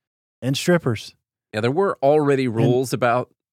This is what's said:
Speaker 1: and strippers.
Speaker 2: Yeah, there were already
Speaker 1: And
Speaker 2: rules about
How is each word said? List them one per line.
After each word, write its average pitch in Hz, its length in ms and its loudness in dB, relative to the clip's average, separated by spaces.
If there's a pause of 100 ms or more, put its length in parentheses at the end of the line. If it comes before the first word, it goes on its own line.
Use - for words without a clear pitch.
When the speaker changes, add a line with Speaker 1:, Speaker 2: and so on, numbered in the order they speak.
(420)
Speaker 1:
and 135 140 -4
strippers. 160 580 -2 (380)
Speaker 2:
Yeah, 107 80 -6
there 117 120 0
were 196 300 -2
already 139 420 2
Speaker 1:
And 117 100 -4
Speaker 2:
rules 127 380 0
about 123 380 0 (220)